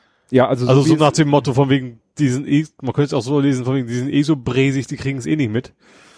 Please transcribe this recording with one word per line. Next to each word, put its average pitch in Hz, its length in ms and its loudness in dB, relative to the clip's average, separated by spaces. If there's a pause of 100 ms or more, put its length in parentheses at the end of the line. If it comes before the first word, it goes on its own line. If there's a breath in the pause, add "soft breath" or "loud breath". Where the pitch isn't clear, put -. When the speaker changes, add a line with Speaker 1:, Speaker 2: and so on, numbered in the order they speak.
(320 soft breath)
Speaker 1:
Ja, 123 160 4
also 123 180 -2
so 123 60 0
Speaker 2:
Also 135 140 4
Speaker 1:
wie 156 40 2
Speaker 2:
so 165 60 4
Speaker 1:
es 151 60 0
Speaker 2:
nach 147 100 4
dem 151 160 0
Motto 143 260 0
von 135 160 2
wegen, 127 300 -2 (180)
die 147 120 0
sind 131 180 -4
eh, 151 180 0 (160)
man 123 120 -4
könnte 147 140 0
es 139 60 -8
auch 139 80 -2
so 139 180 -2
lesen, 135 260 0
von 131 100 -2
wegen, 131 120 -4
die 117 80 -6
sind 123 160 -4
eh 143 120 2
so 151 120 0
bräsig, 131 520 -2
die - 80 -10
kriegen's 135 320 -6
eh 156 80 0
nicht 131 160 -2
mit. 113 220 -6 (440 soft breath)